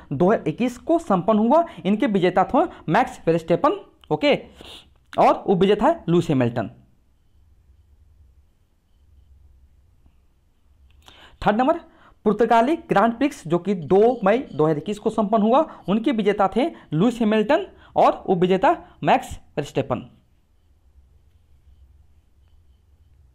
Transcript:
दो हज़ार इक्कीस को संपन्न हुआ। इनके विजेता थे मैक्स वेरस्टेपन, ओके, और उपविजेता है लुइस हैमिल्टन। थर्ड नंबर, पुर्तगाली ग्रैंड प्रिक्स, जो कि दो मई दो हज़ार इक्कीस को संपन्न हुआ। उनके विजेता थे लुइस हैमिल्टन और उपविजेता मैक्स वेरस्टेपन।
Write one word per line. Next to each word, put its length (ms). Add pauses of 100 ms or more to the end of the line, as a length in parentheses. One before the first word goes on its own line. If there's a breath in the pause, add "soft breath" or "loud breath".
(120)
दो 200
हज़ार 160
इक्कीस 300
को 200
संपन्न 400
हुआ। 260 (220 loud breath)
इनके 200
विजेता 380
थे 220 (220 loud breath)
मैक्स 380
वेरस्टेपन, 600 (240)
ओके, 240 (840 loud breath)
और 160
उपविजेता 520
है 220
लुइस 200
हैमिल्टन। 420 (4000 soft breath)
थर्ड 100
नंबर, 220 (460 soft breath)
पुर्तगाली 520
ग्रैंड 380
प्रिक्स, 340
जो 100
कि 160
दो 500
मई 140
दो 260
हज़ार 140
इक्कीस 200
को 120
संपन्न 320
हुआ। 460
उनके 240
विजेता 440
थे 140 (220 loud breath)
लुइस 280
हैमिल्टन 460 (300 soft breath)
और 160
उपविजेता 720 (200 loud breath)
मैक्स 280
वेरस्टेपन। 840 (3250)